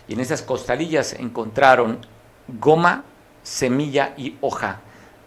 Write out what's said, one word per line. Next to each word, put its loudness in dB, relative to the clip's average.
Y -8
en -4
esas -4
costalillas -2
encontraron 2
goma, 2
semilla -2
y -12
hoja -4